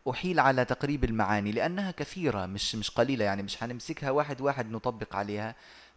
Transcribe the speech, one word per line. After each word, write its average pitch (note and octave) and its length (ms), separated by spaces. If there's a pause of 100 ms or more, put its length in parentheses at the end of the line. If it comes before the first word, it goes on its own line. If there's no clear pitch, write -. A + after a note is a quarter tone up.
أحيل E3+ 300
على C3 260
تقريب C#3 380
المعاني G#2 480
لأنها F3+ 400
كثيرة، C#3+ 540
مش، G2 300
مش G#2 160
قليلة، B2 340
يعني G2 180
مش G2+ 200
هنمسكها C3 480
واحد C#3+ 300
واحد C3 300
نطبق A2 440
عليها. G#2 400 (420)